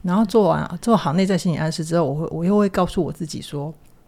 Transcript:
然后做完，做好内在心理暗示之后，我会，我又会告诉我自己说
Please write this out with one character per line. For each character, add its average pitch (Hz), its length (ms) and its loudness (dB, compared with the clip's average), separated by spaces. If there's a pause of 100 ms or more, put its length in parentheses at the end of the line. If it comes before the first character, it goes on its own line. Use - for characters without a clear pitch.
然 180 140 0
后 226 80 4
做 208 240 4
完， 156 320 -2
做 233 160 4
好 139 180 0
内 190 120 2
在 190 100 2
心 165 160 0
理 139 40 -2
暗 156 160 -2
示 156 120 -6
之 170 120 -2
后， 170 80 4
我 131 100 -2
会， 156 160 -4
我 165 140 -4
又 202 120 4
会 202 120 4
告 185 180 0
诉 180 160 -2
我 139 80 -2
自 - 160 -8
己 - 160 -12
说 151 320 -10 (320)